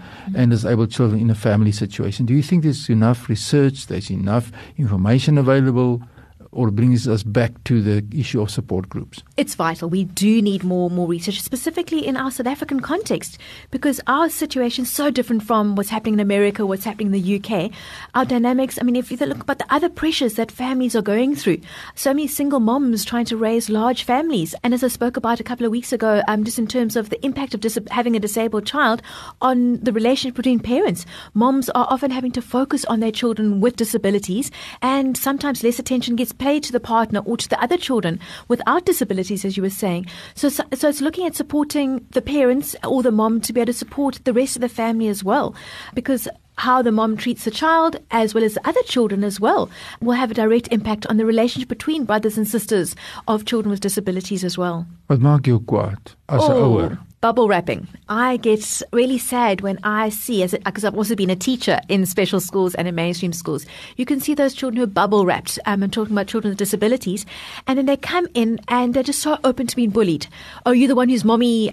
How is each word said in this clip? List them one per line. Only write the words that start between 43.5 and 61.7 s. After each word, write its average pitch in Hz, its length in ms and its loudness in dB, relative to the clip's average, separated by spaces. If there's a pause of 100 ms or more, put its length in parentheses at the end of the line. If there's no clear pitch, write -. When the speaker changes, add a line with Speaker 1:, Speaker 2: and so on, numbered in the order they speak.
Speaker 1:
be 240 80 0
able 233 100 0
to 240 60 -6
support 277 460 -4
the 254 100 2
rest 262 220 0
of 240 80 -8
the 247 40 2
family 226 400 -2
as 202 160 -4
well, 208 300 0 (400)
because 254 340 -2 (280)
how 254 260 2
the 233 100 2
mom 220 240 2
treats 226 280 -4
the 220 80 -4
child, 320 440 2 (140)
as 220 240 2
well 226 100 2
as 214 120 2
the - 120 -6
other 349 200 2
children 208 360 0
as 202 160 -4
well, 233 300 2 (320)
will 240 120 2
have 247 180 0
a - 20 -8
direct 226 380 2
impact 214 360 0
on 214 100 2
the 220 100 4
relationship 240 420 2
between 294 360 -2
brothers 214 340 0
and 214 80 0
sisters 208 480 0 (320)
of 214 180 0
children 214 240 -2
with 196 100 -2
disabilities 190 640 -4
as 175 140 -4
well. 170 300 -4 (220)
Speaker 2:
Wat 139 100 4
maak 143 240 6
jou 123 160 4
kwaad 104 560 -4 (120)
as 143 140 2
'n 302 100 4
Speaker 1:
Oh, 226 280 4
Speaker 2:
ouer? - 180 -2 (240)
Speaker 1:
bubble 226 260 4
wrapping. 175 380 0 (240)
I 247 280 0
get 220 440 0 (100)
really 254 280 2
sad 233 420 0
when 196 220 -2
I 214 260 2
see, 214 320 -2
as 180 140 0
it, - 80 -4
'cause 196 200 -4
I've 208 140 0
also 214 160 0
been 196 160 2
a 185 60 2
teacher 233 520 0